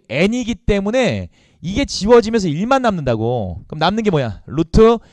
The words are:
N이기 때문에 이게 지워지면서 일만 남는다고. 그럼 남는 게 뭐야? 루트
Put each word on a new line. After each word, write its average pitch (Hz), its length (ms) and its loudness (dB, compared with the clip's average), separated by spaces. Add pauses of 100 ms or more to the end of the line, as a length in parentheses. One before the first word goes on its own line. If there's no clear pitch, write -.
N이기 214 460 -2
때문에 202 720 -2 (300)
이게 202 260 -4
지워지면서 220 600 2
일만 233 360 0
남는다고. 120 840 -2
그럼 156 120 -12
남는 202 240 0
게 208 80 0
뭐야? 123 340 -2
루트 220 540 2 (140)